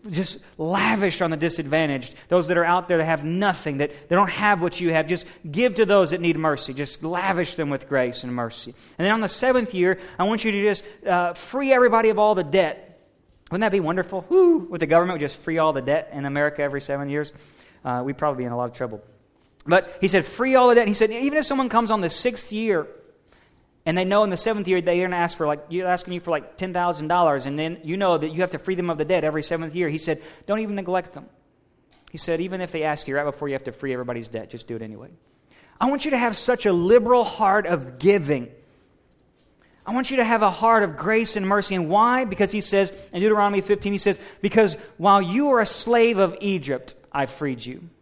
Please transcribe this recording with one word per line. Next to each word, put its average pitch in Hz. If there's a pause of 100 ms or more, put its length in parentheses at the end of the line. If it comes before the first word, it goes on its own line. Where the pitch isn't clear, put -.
(100)
just 175 (200)
lavish 196
on 170
the 160
disadvantaged, 151 (140)
those 175
that 175
are 170
out 180
there 175
that 156
have 156
nothing, 170
that -
they 175
don't 190
have 202
what 175
you 170
have. 160
Just 175 (240)
give 208
to 220
those 185
that 170
need 165
mercy. 151
Just 143
lavish 180
them 151
with 135
grace 127
and 123
mercy. 120 (240)
And 175
then 202
on 226
the 202
seventh 247
year, 180 (200)
I 180
want 214
you 220
to 196
just, 208 (220)
uh, 175
free 269
everybody 226
of 202
all 208
the 180
debt." 156 (500)
Wouldn't 190
that 208
be 196
wonderful? 180
Woo! 349
If 165
the 160
government 170
would 147
just 139
free 165
all 156
the 135
debt 147
in 139
America 147
every 139
seven 139
years, 147 (520)
uh, 123
we'd 135
probably 143
be 127
in 120
a 120
lot 123
of -
trouble. 110 (640)
But 185
he 190
said, 185
"Free 262
all 247
the 240
debt." 226
He 208
said, 220
"Even 277
if 294
someone 262
comes 226
on 208
the 165
sixth -
year, 208 (1000)
and 165
they 185
know 202
in 196
the 180
seventh 208
year 180
they're 175
gonna 180
ask 170
for, 156
like, 147
you're 180
asking 180
you 170
for, 170
like, -
ten 185
thousand 175
dollars, 156
and 143
then 165
you 165
know 180
that 156
you 156
have 180
to 151
free 190
them 175
of 156
the 156
debt 170
every 151
seventh 160
year." 175
He 151
said, 156 (260)
"Don't 208
even 214
neglect 180
them." 143 (840)
He 160
said, 165
"Even 185
if 175
they 160
ask 151
you 139
right 147
before 143
you 139
have 135
to 120
free 135
everybody's 120
debt, 110
just 117
do 117
it 110
anyway." 110 (720)
I 240
want 277
you 302
to 254
have 233
such 240
a 196
liberal 220
heart 202
of 143
giving. 147 (1400)
I 196
want 254
you 269
to 240
have 226
a 202
heart 226
of 160
grace 220
and 196
mercy. 196
And 175
why? 240
Because 196
he 208
says, 196 (200)
in 180
Deuteronomy 202
fifteen, 202
he 196
says, 202 (240)
"Because 202 (220)
while 196
you 214
were 254
a 202
slave 233
of 185
Egypt, 147 (180)
I 139
freed 131
you." 165 (140)